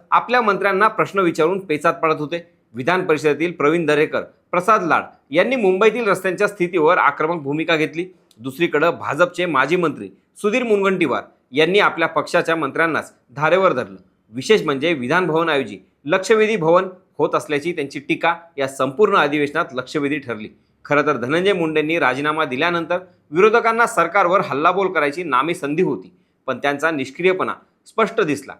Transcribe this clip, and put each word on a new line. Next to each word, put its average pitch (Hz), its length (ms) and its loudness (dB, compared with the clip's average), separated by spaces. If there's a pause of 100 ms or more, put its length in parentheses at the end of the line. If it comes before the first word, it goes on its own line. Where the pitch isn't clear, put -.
(120)
आपल्या 220 300 2
मंत्र्यांना 196 480 0
प्रश्न 190 300 -2
विचारून 170 400 0
पेचात 165 340 -2
पडत 156 260 -2
होते. 151 200 -6 (340)
विधान 160 320 -2
परिषदेतील 151 460 0
प्रवीण 165 340 0
दरेकर, 147 360 0 (300)
प्रसाद 185 320 2
लाड 135 200 2 (260)
यांनी 196 260 2
मुंबईतील 214 520 2
रस्त्यांच्या 185 400 0
स्थितीवर 175 500 2
आक्रमक 156 440 0
भूमिका 151 340 -2
घेतली. 151 300 -2 (340)
दुसरीकडं 151 520 0
भाजपचे 147 560 -2
माजी 143 280 2
मंत्री 147 340 -2 (280)
सुधीर 220 260 0
मुनगंटीवार 190 600 0 (280)
यांनी 160 280 2
आपल्या 165 300 2
पक्षाच्या 165 460 0
मंत्र्यांनाच 147 580 -2 (180)
धारेवर 160 420 2
धरलं. 98 240 -6 (360)
विशेष 160 300 2
म्हणजे 151 300 -2
विधान 156 340 0
भवनाऐवजी 147 520 -2 (260)
लक्षवेधी 214 520 2
भवन 175 300 2 (320)
होत 165 160 0
असल्याची 151 360 -2
त्यांची 151 280 -8
टीका 165 360 -2 (220)
या 135 120 -2
संपूर्ण 190 480 2
अधिवेशनात 151 560 0
लक्षवेधी 143 460 -4
ठरली. 110 300 -10 (360)
खरं 147 220 2
तर 147 100 0
धनंजय 160 360 0
मुंडेंनी 160 460 0
राजीनामा 147 460 0
दिल्यानंतर 165 520 -2 (340)
विरोधकांना 226 560 4
सरकारवर 185 540 2
हल्लाबोल 170 480 0
करायची 151 340 -2
नामी 143 320 0
संधी 151 280 -2
होती, 139 280 -4 (360)
पण 127 100 -4
त्यांचा 143 340 0
निष्क्रियपणा 151 600 -2 (320)
स्पष्ट - 360 -2
दिसला. 139 380 -4